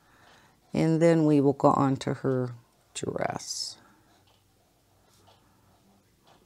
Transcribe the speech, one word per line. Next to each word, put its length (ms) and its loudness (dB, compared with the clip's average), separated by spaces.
And 300 0
then 240 4
we 140 4
will 140 2
go 160 4
on 280 2
to 160 -6
her 400 -4
dress. 840 -8